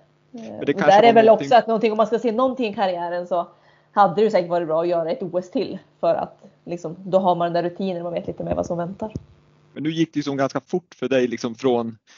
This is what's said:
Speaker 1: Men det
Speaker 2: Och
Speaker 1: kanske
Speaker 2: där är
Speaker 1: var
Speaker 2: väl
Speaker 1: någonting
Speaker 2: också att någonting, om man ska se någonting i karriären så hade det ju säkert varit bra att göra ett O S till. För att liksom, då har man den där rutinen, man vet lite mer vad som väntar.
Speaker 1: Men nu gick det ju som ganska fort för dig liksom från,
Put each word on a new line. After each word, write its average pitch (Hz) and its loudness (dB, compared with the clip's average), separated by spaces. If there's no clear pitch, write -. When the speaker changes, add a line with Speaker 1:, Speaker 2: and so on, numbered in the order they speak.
Speaker 1:
Men 233 -18
det 143 -6
Speaker 2:
Och 180 -4
Speaker 1:
kanske 165 2
Speaker 2:
där 196 8
är 233 8
Speaker 1:
var 226 6
Speaker 2:
väl 226 8
Speaker 1:
någonting 214 4
Speaker 2:
också 247 4
att 226 4
någonting, 226 0
om 214 -4
man 220 2
ska 214 -2
se 233 -2
någonting 240 -2
i - -12
karriären 175 -4
så 180 -4
hade 196 4
det 208 2
ju 214 2
säkert 180 0
varit 175 -2
bra 160 0
att 175 -2
göra 170 -2
ett 170 -6
O 175 -6
S 180 -8
till. 190 -6
För 165 0
att - -8
liksom, 170 -10
då 190 0
har 180 2
man 170 -2
den 170 0
där 175 -2
rutinen, 175 -6
man 175 -8
vet 170 -6
lite 170 -10
mer 170 -4
vad 175 -2
som 175 -6
väntar. 196 -8
Speaker 1:
Men 131 -10
nu 156 -2
gick 160 -4
det - -4
ju 147 -4
som 139 -4
ganska 135 -2
fort - -8
för 127 -6
dig 127 2
liksom 117 -6
från, 117 -2